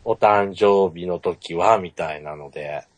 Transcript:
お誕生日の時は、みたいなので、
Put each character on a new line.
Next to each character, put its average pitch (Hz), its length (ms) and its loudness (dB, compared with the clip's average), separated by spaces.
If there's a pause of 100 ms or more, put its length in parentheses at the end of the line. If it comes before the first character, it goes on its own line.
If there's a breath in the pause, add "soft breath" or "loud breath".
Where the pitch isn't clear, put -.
お 117 100 0
誕 101 400 2
生 98 400 4
日 87 120 -10
の 87 140 -4
時 85 340 -6
は、 101 240 4
み 90 140 -10
た 78 240 -8
い 73 60 -14
な 76 140 -12
の 73 140 -16
で、 73 340 -10 (140)